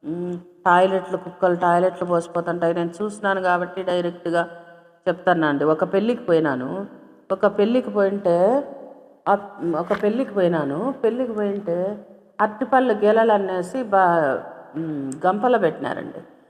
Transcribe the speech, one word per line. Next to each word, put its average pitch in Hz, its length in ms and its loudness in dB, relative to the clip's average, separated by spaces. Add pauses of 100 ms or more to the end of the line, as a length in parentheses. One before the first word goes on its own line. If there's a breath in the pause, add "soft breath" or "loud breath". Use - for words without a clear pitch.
ఉమ్, 175 340 -6 (260)
టాయిలెట్లు, 185 520 2
కుక్కలు 175 380 0
టాయిలెట్లు 175 500 2
పోసిపోతుంటాయి. 170 680 -2
నేను 170 160 -2 (120)
చూసినాను 202 400 -2
కాబట్టి 180 420 -2
డైరెక్ట్గా 175 640 -2 (580)
చెప్తానండి. 165 560 2
ఒక 156 200 4
పెళ్ళికి 202 400 0
పోయినాను, 160 640 0 (440)
ఒక 190 140 0
పెళ్ళికి 214 440 2
పోయింటే 196 460 2 (920)
ఆ, 196 40 6 (460)
ఒక 180 240 -2
పెళ్ళికి 214 300 -2
పోయినాను, 175 600 0 (100)
పెళ్ళికి 233 300 -2
పోయింటే 202 760 -4 (340)
అరటిపళ్ళు 247 520 2
గెలలు 220 380 4
అనేసి 190 520 0
బా, 202 200 4 (720)
ఉమ్, 147 360 -6 (140)
గంపలో 208 320 2
పెట్టినారండి. - 640 -4 (280)